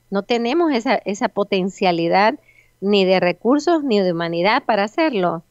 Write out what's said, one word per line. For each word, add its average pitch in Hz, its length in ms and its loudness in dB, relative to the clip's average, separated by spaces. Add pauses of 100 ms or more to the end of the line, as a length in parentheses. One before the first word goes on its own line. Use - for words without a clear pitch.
(100)
No 196 120 -2
tenemos 247 500 0
esa, 233 240 0
esa 208 320 -4
potencialidad 185 1040 0 (460)
ni 196 240 2
de 185 160 2
recursos 285 640 0
ni 220 160 0
de 185 120 0
humanidad 170 520 0
para 208 180 0
hacerlo. 208 680 -2